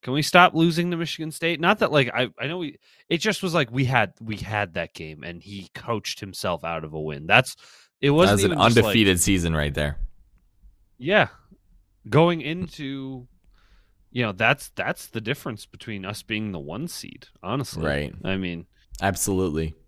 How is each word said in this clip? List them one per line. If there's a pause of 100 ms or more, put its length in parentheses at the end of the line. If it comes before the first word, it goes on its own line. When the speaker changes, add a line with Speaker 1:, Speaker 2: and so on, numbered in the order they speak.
Speaker 1:
Can
we
stop
losing
to
Michigan
State?
Not
that,
like,
I, (100)
I
know
we, (320)
it
just
was
like
we
had,
we
had
that
game
and
he
coached
himself
out
of
a
win.
That's, (440)
it
wasn't
Speaker 2:
That's
an
Speaker 1:
even
just,
like
Speaker 2:
undefeated
season
right
there. (1000)
Speaker 1:
Yeah. (760)
Going
into, (840)
you
know,
that's,
that's
the
difference
between
us
being
the
one
seed, (140)
honestly.
Speaker 2:
Right. (100)
Speaker 1:
I
mean (340)
Speaker 2:
Absolutely. (120)